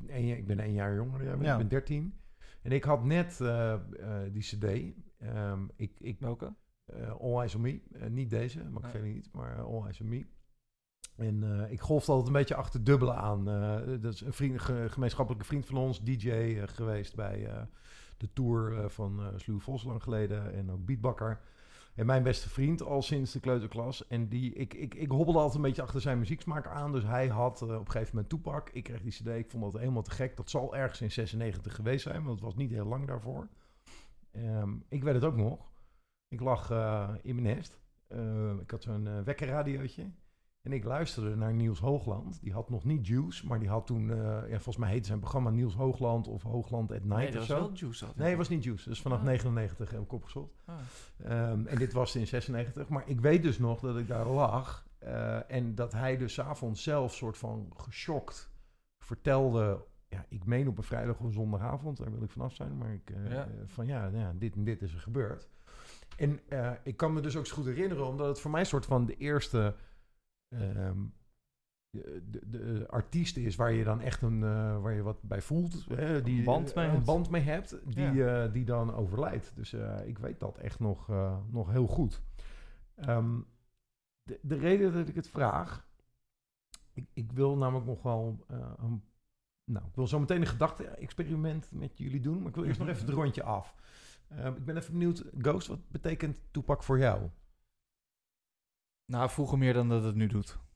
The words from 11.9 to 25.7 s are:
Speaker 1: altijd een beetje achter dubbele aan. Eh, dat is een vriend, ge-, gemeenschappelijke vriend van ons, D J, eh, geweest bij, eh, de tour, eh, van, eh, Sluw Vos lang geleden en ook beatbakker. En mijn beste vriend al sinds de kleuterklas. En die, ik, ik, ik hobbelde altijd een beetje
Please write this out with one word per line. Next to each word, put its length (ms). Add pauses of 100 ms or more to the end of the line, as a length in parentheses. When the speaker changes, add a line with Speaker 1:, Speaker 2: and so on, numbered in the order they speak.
Speaker 1:
altijd 160
een 120
beetje 160
achter 280
dubbele 300
aan. 360
Eh, 520
dat 120
is 80
een 120
vriend, 280
ge-, 280
gemeenschappelijke 580
vriend 180
van 120
ons, 220
D 220
J, 100
eh, 360
geweest 480
bij, 320
eh, 140 (560)
de 160
tour, 500
eh, 60
van, 300
eh, 160
Sluw 240
Vos 240
lang 200
geleden 500
en 180
ook 140
beatbakker. 540 (560)
En 100
mijn 180
beste 260
vriend 340
al 180
sinds 300
de 80
kleuterklas. 680
En 220
die, 240
ik, 200
ik, 200
ik 180
hobbelde 280
altijd 180
een 40
beetje 200